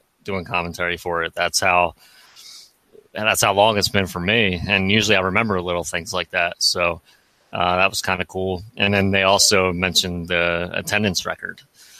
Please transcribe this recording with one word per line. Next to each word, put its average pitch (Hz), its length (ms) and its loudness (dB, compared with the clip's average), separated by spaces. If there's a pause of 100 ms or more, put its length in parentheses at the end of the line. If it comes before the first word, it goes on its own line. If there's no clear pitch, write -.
(240)
doing 95 200 -6
commentary 87 520 -4
for 85 260 -4
it. 82 120 -6
That's 87 260 -2
how, 90 340 2 (1200)
and 107 120 -2
that's 101 140 2
how 104 140 4
long 104 240 4
it's 95 100 2
been 98 180 2
for 90 140 -8
me. 95 480 0
And 98 240 2
usually 107 240 4
I 92 60 2
remember 95 380 0
little 87 240 -2
things 87 280 -8
like 90 180 -4
that. 87 320 -2
So, 85 380 0 (520)
uh, 90 240 0
that 95 120 4
was - 140 -8
kinda 92 240 -2
cool. 92 360 -6 (140)
And 101 160 0
then 98 180 4
they 98 120 2
also 95 500 4
mentioned 87 560 -2
the 87 460 -2
attendance 101 500 -2
record. 90 380 -10 (380)